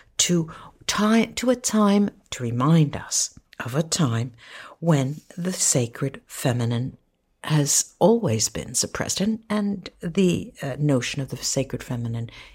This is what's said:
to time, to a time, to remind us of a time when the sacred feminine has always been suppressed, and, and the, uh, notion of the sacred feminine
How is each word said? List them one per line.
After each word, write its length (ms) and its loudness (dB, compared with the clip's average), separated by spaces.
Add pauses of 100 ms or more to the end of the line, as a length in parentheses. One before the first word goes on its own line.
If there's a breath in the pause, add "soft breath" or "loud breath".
(180 loud breath)
to 300 2 (380 loud breath)
time, 480 2
to 160 0
a 60 2
time, 540 2 (200)
to 140 -8
remind 500 4
us 420 -4 (240)
of 140 -8
a 80 0
time 500 0 (480 loud breath)
when 400 2 (160)
the 160 -4
sacred 720 -2
feminine 720 -2 (480)
has 540 2
always 500 4
been 260 -8
suppressed, 460 -4
and, 180 0 (100)
and 420 -2 (100)
the, 600 0
uh, 180 -6
notion 440 0
of 60 -8
the 80 -8
sacred 460 -4
feminine 460 -6 (260 loud breath)